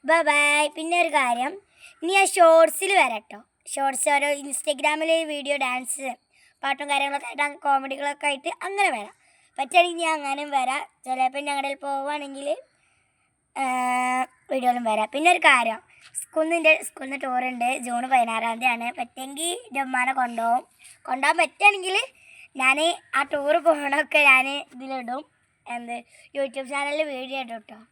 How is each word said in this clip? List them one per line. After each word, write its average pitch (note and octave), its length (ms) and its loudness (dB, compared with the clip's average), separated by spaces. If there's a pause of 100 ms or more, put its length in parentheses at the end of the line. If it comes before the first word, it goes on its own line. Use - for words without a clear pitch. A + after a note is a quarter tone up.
ബൈ E4 100 6 (100)
ബൈ. D4 380 4 (100)
പിന്നെ D#4+ 280 -2
ഒരു E4 120 -2
കാര്യം, B3+ 360 0 (500)
ഇനി E4+ 160 -2
ഞാൻ F#4+ 160 4
ഷോർട്സിൽ E4 680 6
വരാം A#3 220 0
കേട്ടോ. G#3 180 -20 (320)
ഷോർട്സ് C#4 420 -2
ഓരോ C#4+ 140 2 (140)
Instagram-ിൽ D4 680 -2 (220)
വീഡിയോ, C#4+ 320 -4
ഡാൻസ്, B3+ 440 -6 (540)
പാട്ടും C#4 300 -4
കാര്യങ്ങളൊക്കെ C#4 380 -2
ആയിട്ട്, D4 360 -4
കോമഡികളൊക്കെ C#4 640 -2
ആയിട്ട് C#4 200 -6 (160)
അങ്ങനെ G4 300 0
വരാം. G#3 180 -12 (440)
പറ്റുകയാണെങ്കിൽ E4+ 480 2
ഞാൻ D#4+ 120 0
അങ്ങനെയും C#4+ 400 -6
വരാം. C4 240 -2 (220)
ചിലപ്പോൾ C4 440 -2
ഞങ്ങളുടെ C#4 200 -4
കയ്യിൽ C#4 180 -8
പോവുകയാണെങ്കിൽ, C#4 600 -6 (1120)
ഏ, - 20 -2 (880)
വീഡിയോയിലും B3 380 0
വരാം. G#3+ 240 0
പിന്നെ D#4 200 2
ഒരു E4+ 160 -2
കാര്യം, A#3 300 2 (420)
സ്കൂളിൽ D#4+ 280 -2
നിന്ന്, E4+ 80 0 (120)
എൻ്റെ - 20 6 (160)
സ്കൂളിൽ C4+ 220 -14
നിന്ന് C#4 160 -8
ടൂറുണ്ട്, B3 440 -4 (160)
ജൂൺ A#3+ 160 -4 (120)
പതിനാറാം A3+ 500 0
തീയതിയാണ്. A#3 240 -2 (100)
പറ്റുമെങ്കിൽ C#4 540 -8 (160)
എൻ്റെ C4+ 180 -6
ഉമ്മാനെ C4 340 -2
കൊണ്ടുപോകും. A#3 440 0 (440)
കൊണ്ടുപോകാൻ C#4 340 2
പറ്റുകയാണെങ്കിൽ F#4+ 540 2 (640)
ഞാൻ C4+ 180 4 (380)
ആ C4+ 40 2 (120)
ടൂർ C#4+ 220 2 (120)
പോകണമൊക്കെ D4 540 2 (100)
ഞാൻ C4 160 6 (280)
ഇതിലിടും, C4 480 -8 (520)
എന്ത് A#3+ 200 -10 (420)
YouTube C4+ 360 -4
ചാനലിൽ C#4+ 300 -2 (100)
വീഡിയോ C4 320 -8
ഇടും A#3 160 -12
കേട്ടോ. A3 180 -20 (140)